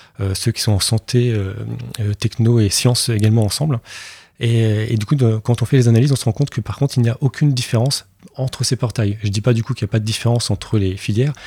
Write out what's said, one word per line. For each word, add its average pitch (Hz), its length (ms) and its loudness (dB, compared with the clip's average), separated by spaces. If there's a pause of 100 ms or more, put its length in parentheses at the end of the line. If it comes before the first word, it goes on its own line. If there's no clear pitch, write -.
(200)
euh, 95 140 -2
ceux 117 180 -2
qui - 80 -8
sont 113 100 0
en 98 100 2
santé, 120 520 0
euh, 98 220 -2 (440)
euh, 104 160 -2
techno 113 460 2
et 101 80 4
sciences - 400 0
également 110 340 4
ensemble. 123 380 -2 (580)
Et, 113 540 0
et 113 40 2
du 104 100 -4
coup, 151 100 2
de, 113 220 2
quand 113 220 0
on 117 40 0
fait 139 120 2
les 120 120 4
analyses, 120 240 4
on 127 40 2
se - 80 -10
rend 110 80 0
compte - 180 -2
que - 100 -4
par 107 160 -8
contre, 135 220 0
il - 20 4
n'y 117 80 2
a 117 120 -2
aucune 143 320 2
différence 123 540 -2 (300)
entre 131 260 -6
ces 120 140 -2
portails. 107 480 -2
Je 104 60 -2
dis 107 100 -2
pas 123 140 2
du 113 100 0
coup 123 100 -6
qu'il - 120 -4
n'y - 40 -16
a - 20 -2
pas 117 60 0
de 107 60 0
différence 113 480 -2
entre - 260 -2
les 95 180 0
filières, 123 360 -2 (140)